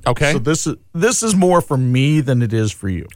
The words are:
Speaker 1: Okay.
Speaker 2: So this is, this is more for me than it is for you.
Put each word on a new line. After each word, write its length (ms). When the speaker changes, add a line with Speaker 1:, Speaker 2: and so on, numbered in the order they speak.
Speaker 1:
Okay. 260
Speaker 2:
So 60
this 260
is, 100
this 280
is 140
more 260
for 160
me 440
than 200
it 120
is 180
for 180
you. 260